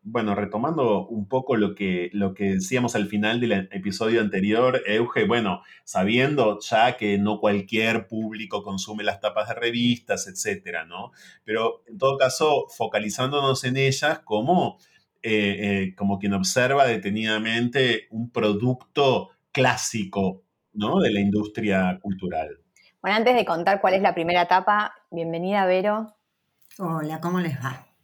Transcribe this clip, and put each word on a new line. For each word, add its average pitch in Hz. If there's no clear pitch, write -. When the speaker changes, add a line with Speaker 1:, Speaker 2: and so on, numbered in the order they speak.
Speaker 1:
bueno, 107
retomando 107
un 107
poco 131
lo 98
que, 90
lo 98
que 98
decíamos 123
al 104
final 107
del 117
episodio 104
anterior, 107
Euge, 110
bueno, 104
sabiendo 117
ya 117
que 101
no 104
cualquier 110
público 107
consume 104
las 101
tapas 107
de 113
revistas, 120
etcétera, 92
¿no? 95
Pero, 110
en -
todo 135
caso, 135
focalizándonos 127
en 127
ellas 135
como, 123
eh, 104
eh, 92
como 98
quien 101
observa 127
detenidamente 113
un 117
producto 117
clásico, 101
¿no? 113
de 123
la 101
industria 101
cultural. 90
Speaker 2:
Bueno, 196
antes 226
de 220
contar 180
cuál 185
es 190
la 185
primera 175
tapa, 208
bienvenida, 170
Vero. 208
Speaker 3:
Hola, 156
¿cómo 175
les 156
va? 131